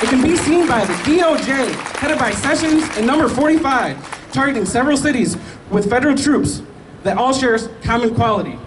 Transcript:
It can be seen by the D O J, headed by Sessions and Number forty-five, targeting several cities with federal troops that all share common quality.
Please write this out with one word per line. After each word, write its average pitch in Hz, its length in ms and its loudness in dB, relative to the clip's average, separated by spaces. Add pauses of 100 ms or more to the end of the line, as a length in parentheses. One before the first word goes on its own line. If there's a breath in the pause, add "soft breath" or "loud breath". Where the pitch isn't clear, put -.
It - 60 -2
can 254 120 2
be 320 160 2
seen 330 300 2
by 233 180 2
the 175 180 -4
D 339 200 4
O 320 120 2
J, 247 380 -2 (240)
headed 285 220 -2
by 233 120 0
Sessions 311 520 0 (120)
and 220 120 0
Number 285 200 2
forty-five, 262 1040 0
targeting 254 340 0
several 269 320 0
cities 262 380 0 (360 loud breath)
with 196 180 2
federal 254 260 2
troops - 460 0 (400)
that 196 160 -2
all 254 160 2
share 254 240 2 (240)
common 233 320 0
quality. 208 540 0